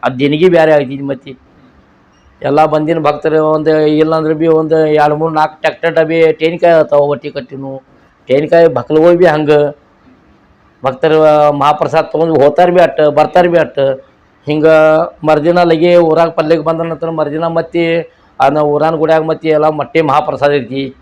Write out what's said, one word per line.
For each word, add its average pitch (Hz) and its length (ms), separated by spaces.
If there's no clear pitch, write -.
ಅದ್ 123 140
ದೇಣಿಗೆ 151 300
ಬ್ಯಾರೆ 160 240
ಆಗೈತಿ. 139 300
ಮತ್ತೆ 139 300
ಎಲ್ಲ 143 220
ಬಂದಿನ 156 340
ಭಕ್ತರು 156 460
ಒಂದು 156 420
ಇಲ್ಲ 156 280
ಅಂದ್ರೆ 160 200
ಬಿ 156 120
ಒಂದು 160 400
ಎರಡು 151 300
ಮೂರು 160 180
ನಾಲ್ಕು 156 260
ಟ್ರ್ಯಾಕ್ಟರ್ 160 340
ಡಬ್ಬಿ 165 380
ಟೇನಿಕಾಯಿ 170 420
ಆತಾವ, 147 260
ಒಟ್ಟಿ 143 300
ಕಟ್ಟಿನು 135 520
ಟೇನಿಕಾಯಿ. 156 460
ಭಕ್ತರುಗಳು 156 420
ಬಿ 180 100
ಹಂಗ 151 240
ಭಕ್ತರು 156 340
ಮಹಾಪ್ರಸಾದ 147 600
ತಗೊಂಡು 160 300
ಹೋಗ್ತಾರ 160 280
ಬಿ 175 100
ಅಟ್, 165 200
ಬರ್ತಾರ 151 360
ಬಿ 170 120
ಅಟ್. 143 220
ಹಿಂಗ 151 200
ಮರ್ದಿನ 156 380
ಲಗಿ 170 340
ಊರಾಗ 165 320
ಪಲ್ಯಕ್ಕೆ 160 360
ಬಂದ 165 160
ನಂತರ 165 300
ಮರ್ದಿನ 156 340
ಮತ್ತೆ 165 400
ಅದನ್ನ 143 180
ಊರಾನ 151 360
ಗುಡಿಯಾಗ 160 280
ಮತ್ತೆ 160 260
ಎಲ್ಲ 156 200
ಮಟ್ಟೆ 151 320
ಮಹಾಪ್ರಸಾದ 151 520
ಐತಿ. 135 300